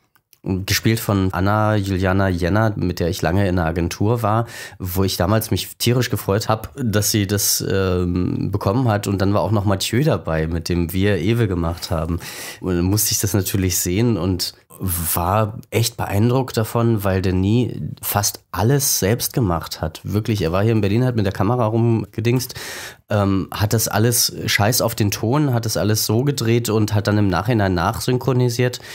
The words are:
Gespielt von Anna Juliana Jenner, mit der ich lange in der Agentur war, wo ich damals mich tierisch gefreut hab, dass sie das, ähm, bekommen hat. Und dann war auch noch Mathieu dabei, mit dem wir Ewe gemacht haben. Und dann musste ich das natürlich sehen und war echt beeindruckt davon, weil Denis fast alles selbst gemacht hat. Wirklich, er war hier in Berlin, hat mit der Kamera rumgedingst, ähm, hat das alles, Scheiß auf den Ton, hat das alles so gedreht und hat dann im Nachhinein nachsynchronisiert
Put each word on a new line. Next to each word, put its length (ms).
Gespielt 600
von 320
Anna 420
Juliana 540
Jenner, 480
mit 240
der 80
ich 120
lange 280
in 80
der 80
Agentur 580
war, 220
wo 240
ich 140
damals 340
mich 260
tierisch 320
gefreut 380
hab, 240
dass 300
sie 160
das, 320
ähm, 800
bekommen 380
hat. 200
Und 140
dann 120
war 80
auch 100
noch 140
Mathieu 360
dabei, 460
mit 220
dem 240
wir 240
Ewe 320
gemacht 420
haben. 300
Und 160
dann 80
musste 260
ich 80
das 140
natürlich 460
sehen 360
und 380
war 760
echt 260
beeindruckt 580
davon, 480
weil 180
Denis 600
fast 500
alles 480
selbst 340
gemacht 480
hat. 240
Wirklich, 360
er 120
war 100
hier 80
in 80
Berlin, 240
hat 140
mit 80
der 80
Kamera 320
rumgedingst, 880
ähm, 420
hat 220
das 160
alles, 440
Scheiß 340
auf 160
den 160
Ton, 420
hat 120
das 100
alles 300
so 180
gedreht 460
und 240
hat 140
dann 100
im 100
Nachhinein 460
nachsynchronisiert 1080